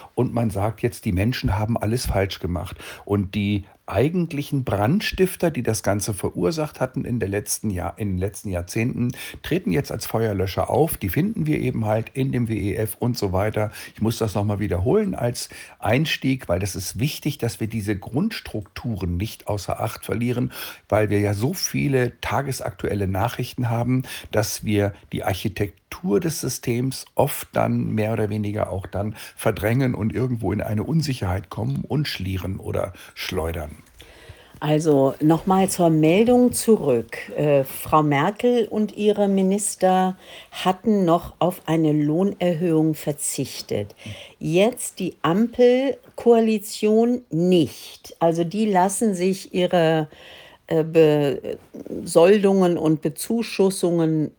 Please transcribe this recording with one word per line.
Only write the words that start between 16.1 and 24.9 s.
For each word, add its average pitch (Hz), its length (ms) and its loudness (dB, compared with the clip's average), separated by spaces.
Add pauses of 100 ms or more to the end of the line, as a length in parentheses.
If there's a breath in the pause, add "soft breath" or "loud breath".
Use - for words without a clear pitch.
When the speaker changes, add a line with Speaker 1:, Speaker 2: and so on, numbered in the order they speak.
Speaker 1:
weil 87 120 0
das 90 160 -4
ist - 240 -8
wichtig, - 400 -4
dass - 200 -4
wir 113 60 -4
diese 107 320 -4
Grundstrukturen 107 1200 -4
nicht - 300 -6
außer - 340 -4
Acht - 240 -6
verlieren, 120 460 -2 (360 loud breath)
weil 104 220 4
wir 101 100 2
ja 104 140 2
so 117 220 -2
viele 135 640 0
tagesaktuelle 117 840 -4
Nachrichten 117 640 -2
haben, 123 320 0 (280 loud breath)
dass - 320 -2
wir 101 300 2 (180 loud breath)